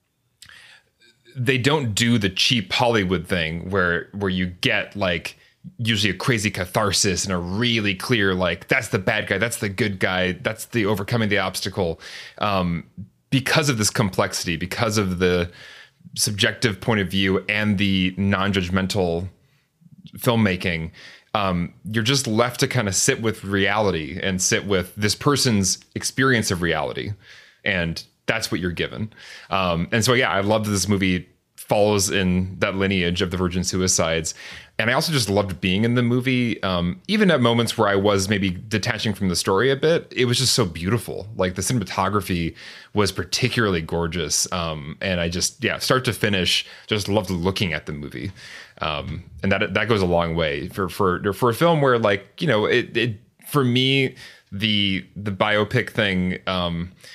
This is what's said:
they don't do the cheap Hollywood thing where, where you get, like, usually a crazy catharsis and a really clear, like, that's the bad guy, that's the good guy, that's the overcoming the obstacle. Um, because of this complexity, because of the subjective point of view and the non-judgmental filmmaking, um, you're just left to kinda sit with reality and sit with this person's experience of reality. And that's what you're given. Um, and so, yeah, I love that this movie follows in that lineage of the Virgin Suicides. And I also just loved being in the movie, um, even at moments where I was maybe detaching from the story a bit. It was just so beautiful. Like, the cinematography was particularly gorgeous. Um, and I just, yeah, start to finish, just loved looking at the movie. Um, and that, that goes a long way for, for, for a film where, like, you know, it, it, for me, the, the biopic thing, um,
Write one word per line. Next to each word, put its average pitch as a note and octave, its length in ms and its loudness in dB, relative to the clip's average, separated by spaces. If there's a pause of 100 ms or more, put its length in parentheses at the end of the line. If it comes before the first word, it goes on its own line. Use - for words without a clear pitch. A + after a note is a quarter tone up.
(1400)
they C3 200 2
don't C3 380 0
do A#2 240 4
the G2+ 120 2
cheap A2+ 420 0
Hollywood F#2+ 560 2
thing E2+ 420 -2
where, F2+ 420 0
where G2+ 160 -2
you F#2 180 0
get, G2+ 500 -2
like, F2+ 420 -4 (400)
usually G#2+ 340 2
a F2+ 40 -4
crazy G#2+ 340 0
catharsis G2 760 0
and G2 80 -2
a F2+ 60 0
really G#2 560 0
clear, G2 400 2
like, F2 320 -2
that's C3 220 0
the A2+ 100 0
bad G#2+ 300 -2
guy, G2 100 0
that's A2+ 200 -2
the G#2+ 100 -4
good G2 320 -2
guy, F#2 320 0
that's A2 340 -6
the A#2 180 0
overcoming G#2 440 0
the G2+ 100 2
obstacle. F#2 600 -2 (380)
Um, F#2 460 0 (460)
because C#3 380 2
of B2+ 100 0
this G#2 100 2
complexity, G2 680 0
because G#2+ 420 -2
of F#2 220 0
the F2+ 300 2 (640)
subjective G#2+ 680 0
point A2 180 0
of F#2+ 100 0
view F#2+ 400 2
and G#2 300 0
the F#2+ 380 2
non-judgmental F#2+ 1120 0 (880)
filmmaking, F#2 720 0 (420)
um, F#2 400 -2 (120)
you're A2+ 180 -2
just C3 240 0
left A#2 340 0
to C3+ 60 2
kinda G#2+ 260 -2
sit A#2+ 300 0
with A2 220 -2
reality G2 760 0
and F#2 220 -2
sit G#2 240 0
with F#2 300 0
this G#2 180 0
person's A#2+ 640 2 (160)
experience B2+ 560 0
of F2 100 0
reality. D2 520 -2 (520)
And E2+ 380 -2 (240)
that's A2+ 240 -2
what F#2 100 -2
you're F2+ 120 -2
given. D#2+ 400 -6 (380)
Um, F2 420 0
and A2+ 120 2
so, B2+ 80 4
yeah, A#2+ 180 2
I F#2+ 100 2
love G#2+ 240 2
that G#2 80 -2
this F#2+ 160 0
movie F#2 400 0 (280)
follows G#2 540 2
in F#2 480 0
that G2+ 160 0
lineage F#2+ 480 0
of F2+ 80 0
the F#2 60 -2
Virgin F2+ 280 0
Suicides. E2+ 720 0 (440)
And A2+ 120 0
I B2+ 40 2
also D#3+ 180 0
just A2+ 180 0
loved G2 300 0
being G2 240 2
in A#2 100 2
the B2 80 2
movie, B2 600 0
um, F2+ 460 -2
even G#3 220 4
at D3 100 4
moments A#2 380 2
where G#2 100 4
I G2+ 60 4
was G2 340 2
maybe G2 220 2
detaching G#2+ 640 -4
from G2 140 -2
the E2+ 80 0
story G#2+ 340 2
a C#3 60 2
bit. D#3 380 0
It B2+ 100 2
was A#2+ 140 2
just C3 160 2
so B2 100 4
beautiful. F2+ 720 -4
Like, F#2 180 0
the G2 80 -4
cinematography F#2+ 920 0 (400)
was G2+ 180 2
particularly G#2+ 680 0
gorgeous. E2 720 -2
Um, D#2+ 480 -6
and F#2 200 0
I E2+ 80 0
just, F2 340 -4
yeah, F#2 160 0
start B2+ 280 2
to A#2 60 2
finish, G2 540 0 (220)
just G#2 200 -2
loved G2 220 2
looking F#2 420 0
at D2+ 140 -6
the D#2+ 60 -8
movie. C#2+ 400 -10 (480)
Um, D2+ 440 -6 (180)
and G2 100 0
that, F#2+ 220 0
that G#2+ 140 0
goes G#2+ 140 2
a F2+ 40 4
long E2+ 280 2
way D#2 340 -2
for, F#2+ 200 -4
for, F#2+ 440 0
for - 180 2
a A2+ 40 0
film E3 260 2
where, B2+ 180 4
like, G#2 420 0
you F3 80 0
know, G#2+ 180 2
it, A#2 300 0
it, A2+ 240 -2 (260)
for C#3+ 180 2
me, C3 520 2 (340)
the, G2+ 560 0 (100)
the G2+ 160 -6
biopic G#2+ 580 2
thing, F#2 560 0
um, F2+ 460 -2 (220)